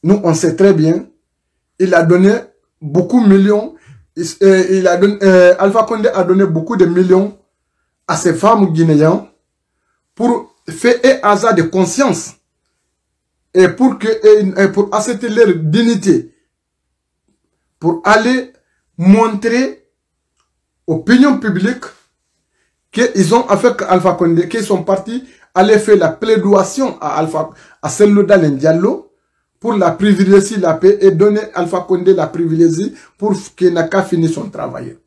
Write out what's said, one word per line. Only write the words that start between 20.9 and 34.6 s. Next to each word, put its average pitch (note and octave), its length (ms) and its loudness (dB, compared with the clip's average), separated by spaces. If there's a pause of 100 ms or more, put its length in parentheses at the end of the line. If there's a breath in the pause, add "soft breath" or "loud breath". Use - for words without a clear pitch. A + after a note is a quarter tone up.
publique G#3 460 -4 (1080)
qu'ils G3+ 440 0
ont B3+ 120 0
avec A#3+ 360 -2
Alpha F#3 320 0
Condé, E3+ 340 0
qu'ils G#3 160 -6
sont F#3 180 -4
partis G#3 420 -6 (300 soft breath)
aller G#3 240 4
faire G#3 180 2
la E3+ 120 0
plaidoyer G3+ 720 0 (180)
à D3 180 -6
Alpha, D#3+ 320 -6 (300 soft breath)
à D3 80 -8
Cellou G3+ 360 2
Dalein E3+ 260 2
Diallo E3 640 -2 (480)
pour A3+ 140 -4
la F3+ 180 0
privilégier G3 640 2
la E3+ 180 -2
paix G3 260 2
et F#3+ 120 4
donner G#3 300 0 (120)
Alpha F3+ 280 -6
Condé F3+ 320 0
la D#3+ 120 -2
privilégier E3 640 -2 (240 loud breath)
pour G3+ 180 -4 (200)
qu'il F3+ 180 0
n'a E3 120 -2
qu'à F#3+ 180 -2
finir E3 280 -2
son D3+ 200 -10
travail. B2+ 560 -14